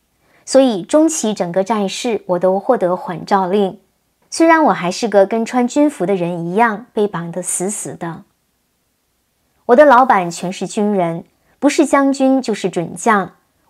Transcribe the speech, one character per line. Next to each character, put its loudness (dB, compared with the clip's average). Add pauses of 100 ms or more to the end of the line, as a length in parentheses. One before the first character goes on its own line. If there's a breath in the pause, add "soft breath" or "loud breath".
(460)
所 4
以 2
中 2
期 -2
整 -6
个 0
战 -2
事 -6
我 -2
都 0
获 0
得 0
缓 -10
照 0
令， -2 (520)
虽 2
然 4
我 4
还 -4
是 -6
个 4
跟 -2
穿 -2
军 2
服 -4
的 0
人 -4
一 -4
样 0
被 -2
绑 -8
得 -8
死 -6
死 -10
的。 -12 (1400)
我 4
的 8
老 6
板 0
全 -8
是 -8
军 -2
人， -2 (340)
不 4
是 2
将 2
军 2
就 -4
是 -4
准 -6
将， -2 (360)